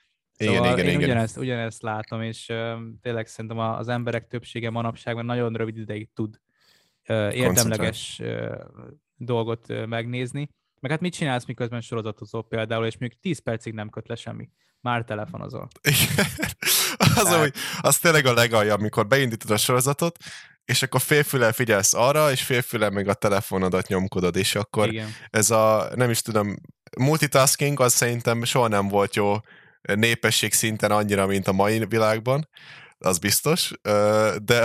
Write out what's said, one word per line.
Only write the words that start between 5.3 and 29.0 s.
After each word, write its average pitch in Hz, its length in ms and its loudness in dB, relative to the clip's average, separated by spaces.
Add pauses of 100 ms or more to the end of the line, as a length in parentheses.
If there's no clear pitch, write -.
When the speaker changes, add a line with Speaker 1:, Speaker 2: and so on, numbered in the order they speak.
Speaker 2:
rövid 113 240 -6
ideig 107 360 -10
tud, 110 260 -8 (680)
ö, - 80 -2
Speaker 1:
Koncentrálni. 110 460 2
Speaker 2:
érdemleges, 110 600 -4
ö, - 360 -8 (600)
dolgot, 117 540 -6
ö, 117 160 -8
megnézni. 123 640 -8 (300)
Meg 131 120 -8
hát 156 100 -2
mit 180 120 -4
csinálsz, 127 320 -2
miközben 120 360 -6
sorozatozol 110 640 -8
például, 113 380 -2
és 113 120 -6
mondjuk - 240 -10
tíz 175 180 -4
percig 113 340 -6
nem 107 160 -10
köt - 180 -14
le 117 80 -8
semmi. 113 340 -14 (320)
Már 120 220 -2
telefonozol. 104 640 -10 (140)
Speaker 1:
Igen. - 440 2
<laughs> - 100 -8 (600)
Az, - 160 6 (100)
Speaker 2:
Tehát 175 160 4
Speaker 1:
hogy, 151 140 2 (280)
az - 160 4
tényleg 156 280 6
a 127 80 6
legalja, 113 400 4
amikor 104 340 0
beindítod 113 440 0
a 104 60 4
sorozatot, 135 600 0 (480)
és - 180 0
akkor 131 180 0
félfüllel 143 520 4
figyelsz 110 400 2
arra, 143 380 4
és 127 120 -2
félfüllel 120 460 0
meg 98 180 -2
a 98 60 2
telefonodat 95 760 0
nyomkodod, 92 480 0
és 95 200 0
akkor 104 320 0
Speaker 2:
Igen. 110 200 -6 (220)
Speaker 1:
ez 107 200 2
a, 110 460 4
nem 123 140 2
is 113 120 0
tudom, 104 340 0 (420)
multitasking, 143 840 2
az 123 140 4
szerintem 117 500 0
soha 120 240 2
nem 101 200 2
volt 101 280 2